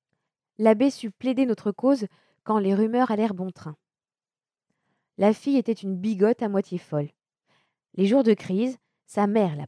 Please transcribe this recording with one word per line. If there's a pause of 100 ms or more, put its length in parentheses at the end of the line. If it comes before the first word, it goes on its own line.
(580)
L'abbé
sut
plaider
notre
cause (360)
quand
les
rumeurs
allèrent
bon
train. (1400)
La
fille
était
une
bigote
à
moitié
folle. (840)
Les
jours
de
crise, (280)
sa
mère
la